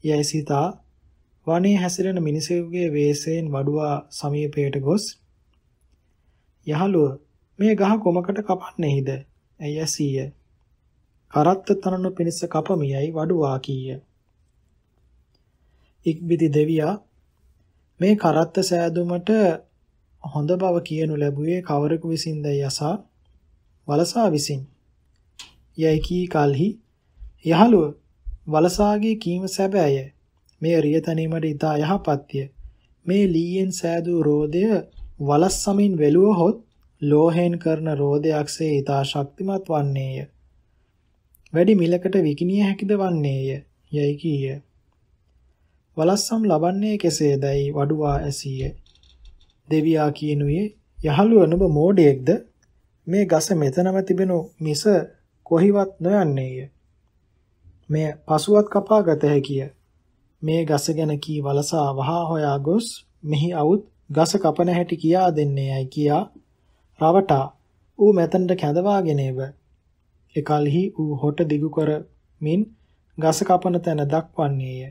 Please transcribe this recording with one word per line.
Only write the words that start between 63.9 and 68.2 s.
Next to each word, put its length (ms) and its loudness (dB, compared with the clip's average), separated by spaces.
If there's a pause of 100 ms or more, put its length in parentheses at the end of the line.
ගස 240 2
කපන 320 2
හැටි 280 -2
කියා 340 2
දෙන්නේයයි" 560 -2
කියා 380 0 (760)
රවටා 460 4 (520)
ඌ 140 8
මෙතනට 420 2